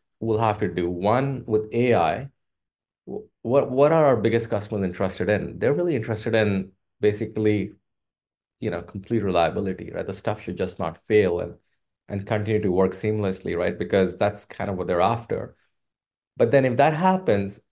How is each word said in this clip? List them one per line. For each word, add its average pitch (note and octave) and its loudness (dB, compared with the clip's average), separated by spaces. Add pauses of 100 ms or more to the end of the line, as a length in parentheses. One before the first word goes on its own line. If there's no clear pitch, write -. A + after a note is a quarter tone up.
(200)
we'll A2 0
have A2 2
to G#2 -2
do. F2 -2
One, A#2 0
with G#2+ -2
A A#2+ 4
I, F#2+ 0 (760)
wh-, - -12 (160)
what, B2+ 2
what C#3+ 4
are D#3+ 6
our C3 6
biggest A2+ 0
customers G2+ -4
interested F#2 -2
in? G2+ -2
They're A#2+ 0
really F3 0
interested A2+ -2
in G2+ 2 (280)
basically, G#2 0 (840)
you A2 -4
know, E2+ -6
complete G2+ -4
reliability, F#2 0
right? F2+ -8
The F#2+ -8
stuff - -6
should F2+ -8
just F#2 -6
not E2 -6 (100)
fail F#2 4
and, F2 -8 (560)
and G2 -6
continue G#2+ 0
to G2+ 0
work F#2 2
seamlessly, G2 -4
right? F2+ -2
Because F#2+ 0
that's - -2
kind G2+ -8
of F#2 -6
what F2+ -6
they're F2 0
after." A2+ -2 (800)
But A#2 2
then C3+ 6
if A#2+ 0
that D3 6
happens, D3+ 0 (120)